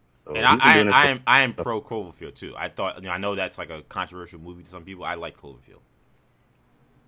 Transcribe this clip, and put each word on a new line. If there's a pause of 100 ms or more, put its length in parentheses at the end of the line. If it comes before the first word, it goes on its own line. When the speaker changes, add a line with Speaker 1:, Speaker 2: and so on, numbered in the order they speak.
(240)
Speaker 1:
So
Speaker 2:
And
Speaker 1:
he's
been
Speaker 2:
I,
Speaker 1:
doing
this
Speaker 2:
I,
Speaker 1:
for
Speaker 2:
I
am,
I
am
pro
Cloverfield
too.
I
thought,
you
know,
I
know
that's,
like,
a
controversial
movie
to
some
people.
I
like
Cloverfield. (1300)